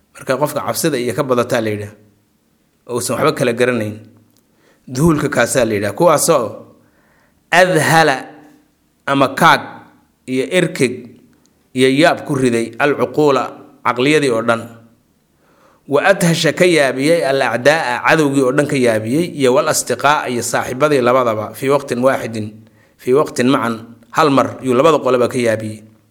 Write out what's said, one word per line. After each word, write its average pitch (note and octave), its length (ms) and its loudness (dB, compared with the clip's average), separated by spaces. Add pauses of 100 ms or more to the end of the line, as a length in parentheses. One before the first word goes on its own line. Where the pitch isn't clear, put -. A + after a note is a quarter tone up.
(140)
Marka - 240 -6
qofka D3 240 -4
cabsida B2 400 -2
iyo A#2+ 160 -2
ka D3+ 80 0
badataa A#2+ 360 0
la A2 80 -2
yidhaah, G#2 240 -8 (960)
oo A#2+ 140 -6
uusan - 160 -4
waxba D3 160 0
kala B2 200 0
garanayn. A2+ 440 -2 (920)
Duhuulka C#3 460 0
kaasaa A#2+ 320 0
la A2+ 80 -2
yidhaah. G2+ 240 -4
Kuwaasoo D#3 480 2 (1040)
adhala D#3 800 2 (800)
ama C#3 240 0
kaag D#3 280 4 (680)
iyo C3 240 -2
irkig E3 640 -2 (560)
iyo C3 160 2
yaab C#3+ 320 2
ku D3+ 160 -6
riday A#2 400 -2
alcuquula, C3 800 0 (240)
caqliyadii C3+ 480 0
oo A2+ 160 -2
dhan. A2+ 240 -2 (1160)
Wa C#3+ 120 0
adhasha E3+ 560 2
ka - 80 2
yaabiyey D3 640 2
al C3+ 140 0
acdaa'a, B2 680 0
cadowgii C#3+ 400 2
oo B2 80 2
dhan D3 120 0
ka C#3+ 120 -2
yaabiyey, A#2 560 0
iyo C3 180 2
wal D#3 140 0
asdiqaa'a C#3+ 640 0
iyo A#2+ 100 -4
saaxiibadii C3 640 -2
labadaba, A#2 500 0
fii C3+ 160 -4
waqtin C#3 300 -2
waaxidin, A#2 480 -2 (500)
fii B2+ 160 -2
waqtin C3+ 380 2
macan, A#2 320 -2 (320)
hal D#3+ 160 4
mar A#2 320 0
yuu B2+ 100 0
labada C#3+ 300 4
qoleba B2 240 2
ka A2+ 100 -8
yaabiyey. A2 460 -2 (260)